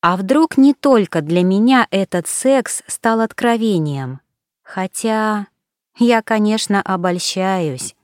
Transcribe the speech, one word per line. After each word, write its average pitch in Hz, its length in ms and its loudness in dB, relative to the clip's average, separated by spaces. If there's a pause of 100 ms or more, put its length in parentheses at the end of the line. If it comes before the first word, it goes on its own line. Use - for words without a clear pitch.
А 180 160 2
вдруг 269 420 2
не 269 160 6
только 220 460 2
для 170 240 0
меня 220 480 4
этот 190 340 -2
секс - 600 -2
стал 226 320 -2
откровением? 175 1000 -2 (440)
Хотя 214 840 -4 (500)
я, 233 260 4
конечно, 214 600 0
обольщаюсь. 180 1200 -4